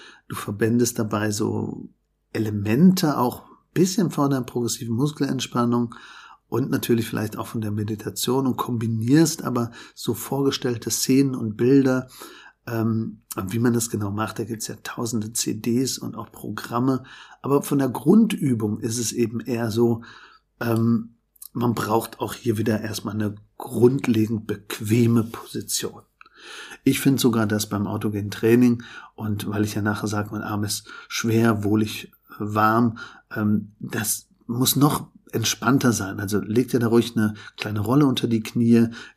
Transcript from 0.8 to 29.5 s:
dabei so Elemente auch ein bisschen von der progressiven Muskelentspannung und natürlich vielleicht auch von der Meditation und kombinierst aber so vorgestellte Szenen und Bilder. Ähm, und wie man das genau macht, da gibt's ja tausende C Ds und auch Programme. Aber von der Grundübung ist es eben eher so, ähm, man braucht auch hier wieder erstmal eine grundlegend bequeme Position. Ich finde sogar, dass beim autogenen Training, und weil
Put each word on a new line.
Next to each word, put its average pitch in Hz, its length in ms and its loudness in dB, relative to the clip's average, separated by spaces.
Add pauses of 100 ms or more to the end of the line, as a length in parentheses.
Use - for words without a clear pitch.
dabei 107 320 -2
so 107 580 -4 (440)
Elemente 113 840 4
auch 120 260 0
ein - 320 -20
bisschen 185 360 2
von 143 200 0
der 135 100 2
progressiven 120 540 -4
Muskelentspannung 120 1000 0 (540)
und 131 220 -2
natürlich 113 380 0
vielleicht 110 280 -6
auch 113 100 -6
von 117 140 -8
der 107 100 -4
Meditation 107 760 -2
und 123 100 0
kombinierst 120 880 0
aber 123 260 -2 (240)
so - 200 -4
vorgestellte 135 760 -2
Szenen 135 440 2
und 113 220 -4
Bilder. 131 520 4 (580)
Ähm, 113 540 -2 (160)
und 95 160 -6
wie 117 60 -2
man 120 140 4
das 117 180 0
genau 104 200 -4
macht, 107 280 -4
da 113 60 -6
gibt's 113 240 -8
ja 113 140 -12
tausende 113 500 -6
C - 220 -4
Ds 120 440 -2
und - 180 -10
auch - 140 -12
Programme. 123 720 -4 (380)
Aber 139 200 2
von 147 160 -2
der 135 100 0
Grundübung 123 920 2
ist 117 180 -4
es 110 140 -4
eben 117 280 -2
eher 117 300 -4
so, 117 320 2 (580)
ähm, 117 560 0 (360)
man 120 220 0
braucht 110 460 -2
auch 110 140 -6
hier 110 240 -2
wieder 110 220 0
erstmal 104 340 -8
eine 107 200 -4 (240)
grundlegend 113 880 2
bequeme 113 800 2
Position. - 800 -8 (840)
Ich 135 160 2
finde 139 200 2
sogar, 113 260 4
dass 104 220 0
beim 101 180 -2
autogenen 104 440 -4
Training, 120 520 4 (320)
und 104 340 -6
weil 104 160 0